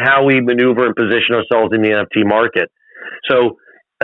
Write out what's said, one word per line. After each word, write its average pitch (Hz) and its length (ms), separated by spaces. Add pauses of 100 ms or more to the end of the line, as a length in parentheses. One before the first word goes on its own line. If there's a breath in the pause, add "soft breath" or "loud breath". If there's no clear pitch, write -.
how 139 220
we 135 160
maneuver 123 460
and 110 100
position 113 380
ourselves 113 400
in 113 80
the 107 100
N 104 60
F 104 160
T 110 100
market. 104 460 (580 loud breath)
So, 123 300 (460 soft breath)